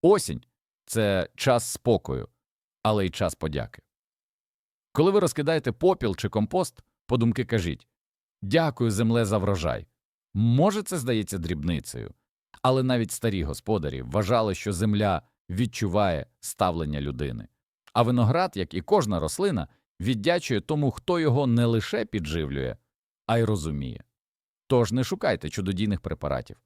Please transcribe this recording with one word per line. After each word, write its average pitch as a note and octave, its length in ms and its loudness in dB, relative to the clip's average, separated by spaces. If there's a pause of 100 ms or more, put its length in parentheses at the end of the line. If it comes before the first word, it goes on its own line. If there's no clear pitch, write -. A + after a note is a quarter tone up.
Осінь — E3+ 400 4 (480)
це G2+ 460 2
час A#2+ 360 2
спокою, D#2 560 0 (560)
але G#2+ 220 2
й F2+ 40 0
час - 260 -4
подяки. C#2+ 460 -6 (1080)
Коли E3+ 200 2
ви G3+ 80 4
розкидаєте D3+ 520 0
попіл D#3+ 440 0
чи - 140 -4
компост, A2+ 540 -2 (220)
подумки A#2 400 0
кажіть: F2 420 -2 (540)
«Дякую, B2 500 0
земле, A2+ 340 2
за G#2 120 0
врожай». E2+ 500 -2 (460)
Може, C#3+ 500 4
це F#3 140 -6
здається A2+ 400 -2
дрібницею, D2+ 760 -4 (480)
але C3 220 4
навіть B2 280 0
старі G2 320 -2
господарі C#2+ 580 -4
вважали, G2+ 540 0
що G#2 180 -4
земля G#2 480 2 (280)
відчуває G2 760 0 (140)
ставлення E2 640 -2
людини. C2 460 -6 (460)
А A#2+ 100 4
виноград, B2 540 2
як F#2 160 -4
і F2+ 80 -4
кожна A2 380 2
рослина, G2 480 -2 (320)
віддячує B2 640 0
тому, D3 300 0
хто - 280 -2
його C#3 280 2
не A#2+ 180 4
лише A#2 400 0
підживлює, D2 720 -4 (480)
а A#2 120 0
й A2+ 60 2
розуміє. D2+ 600 -4 (640)
Тож A#2+ 240 2
не B2 120 0
шукайте A#2 460 -2
чудодійних G2 520 -2
препаратів. C#2 640 -6